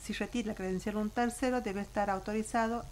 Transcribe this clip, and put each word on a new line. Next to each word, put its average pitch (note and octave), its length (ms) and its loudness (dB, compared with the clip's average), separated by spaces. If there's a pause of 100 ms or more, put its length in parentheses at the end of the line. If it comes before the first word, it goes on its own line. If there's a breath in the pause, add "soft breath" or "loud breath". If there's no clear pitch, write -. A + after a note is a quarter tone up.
si G#3+ 100 -4
retira G#3+ 360 -2
la G#3+ 60 -2
credencial F#3+ 420 -2
un G#3+ 140 0
tercero, B3 500 2
debe G3+ 200 -2
estar G3+ 300 0
autorizado A3 800 0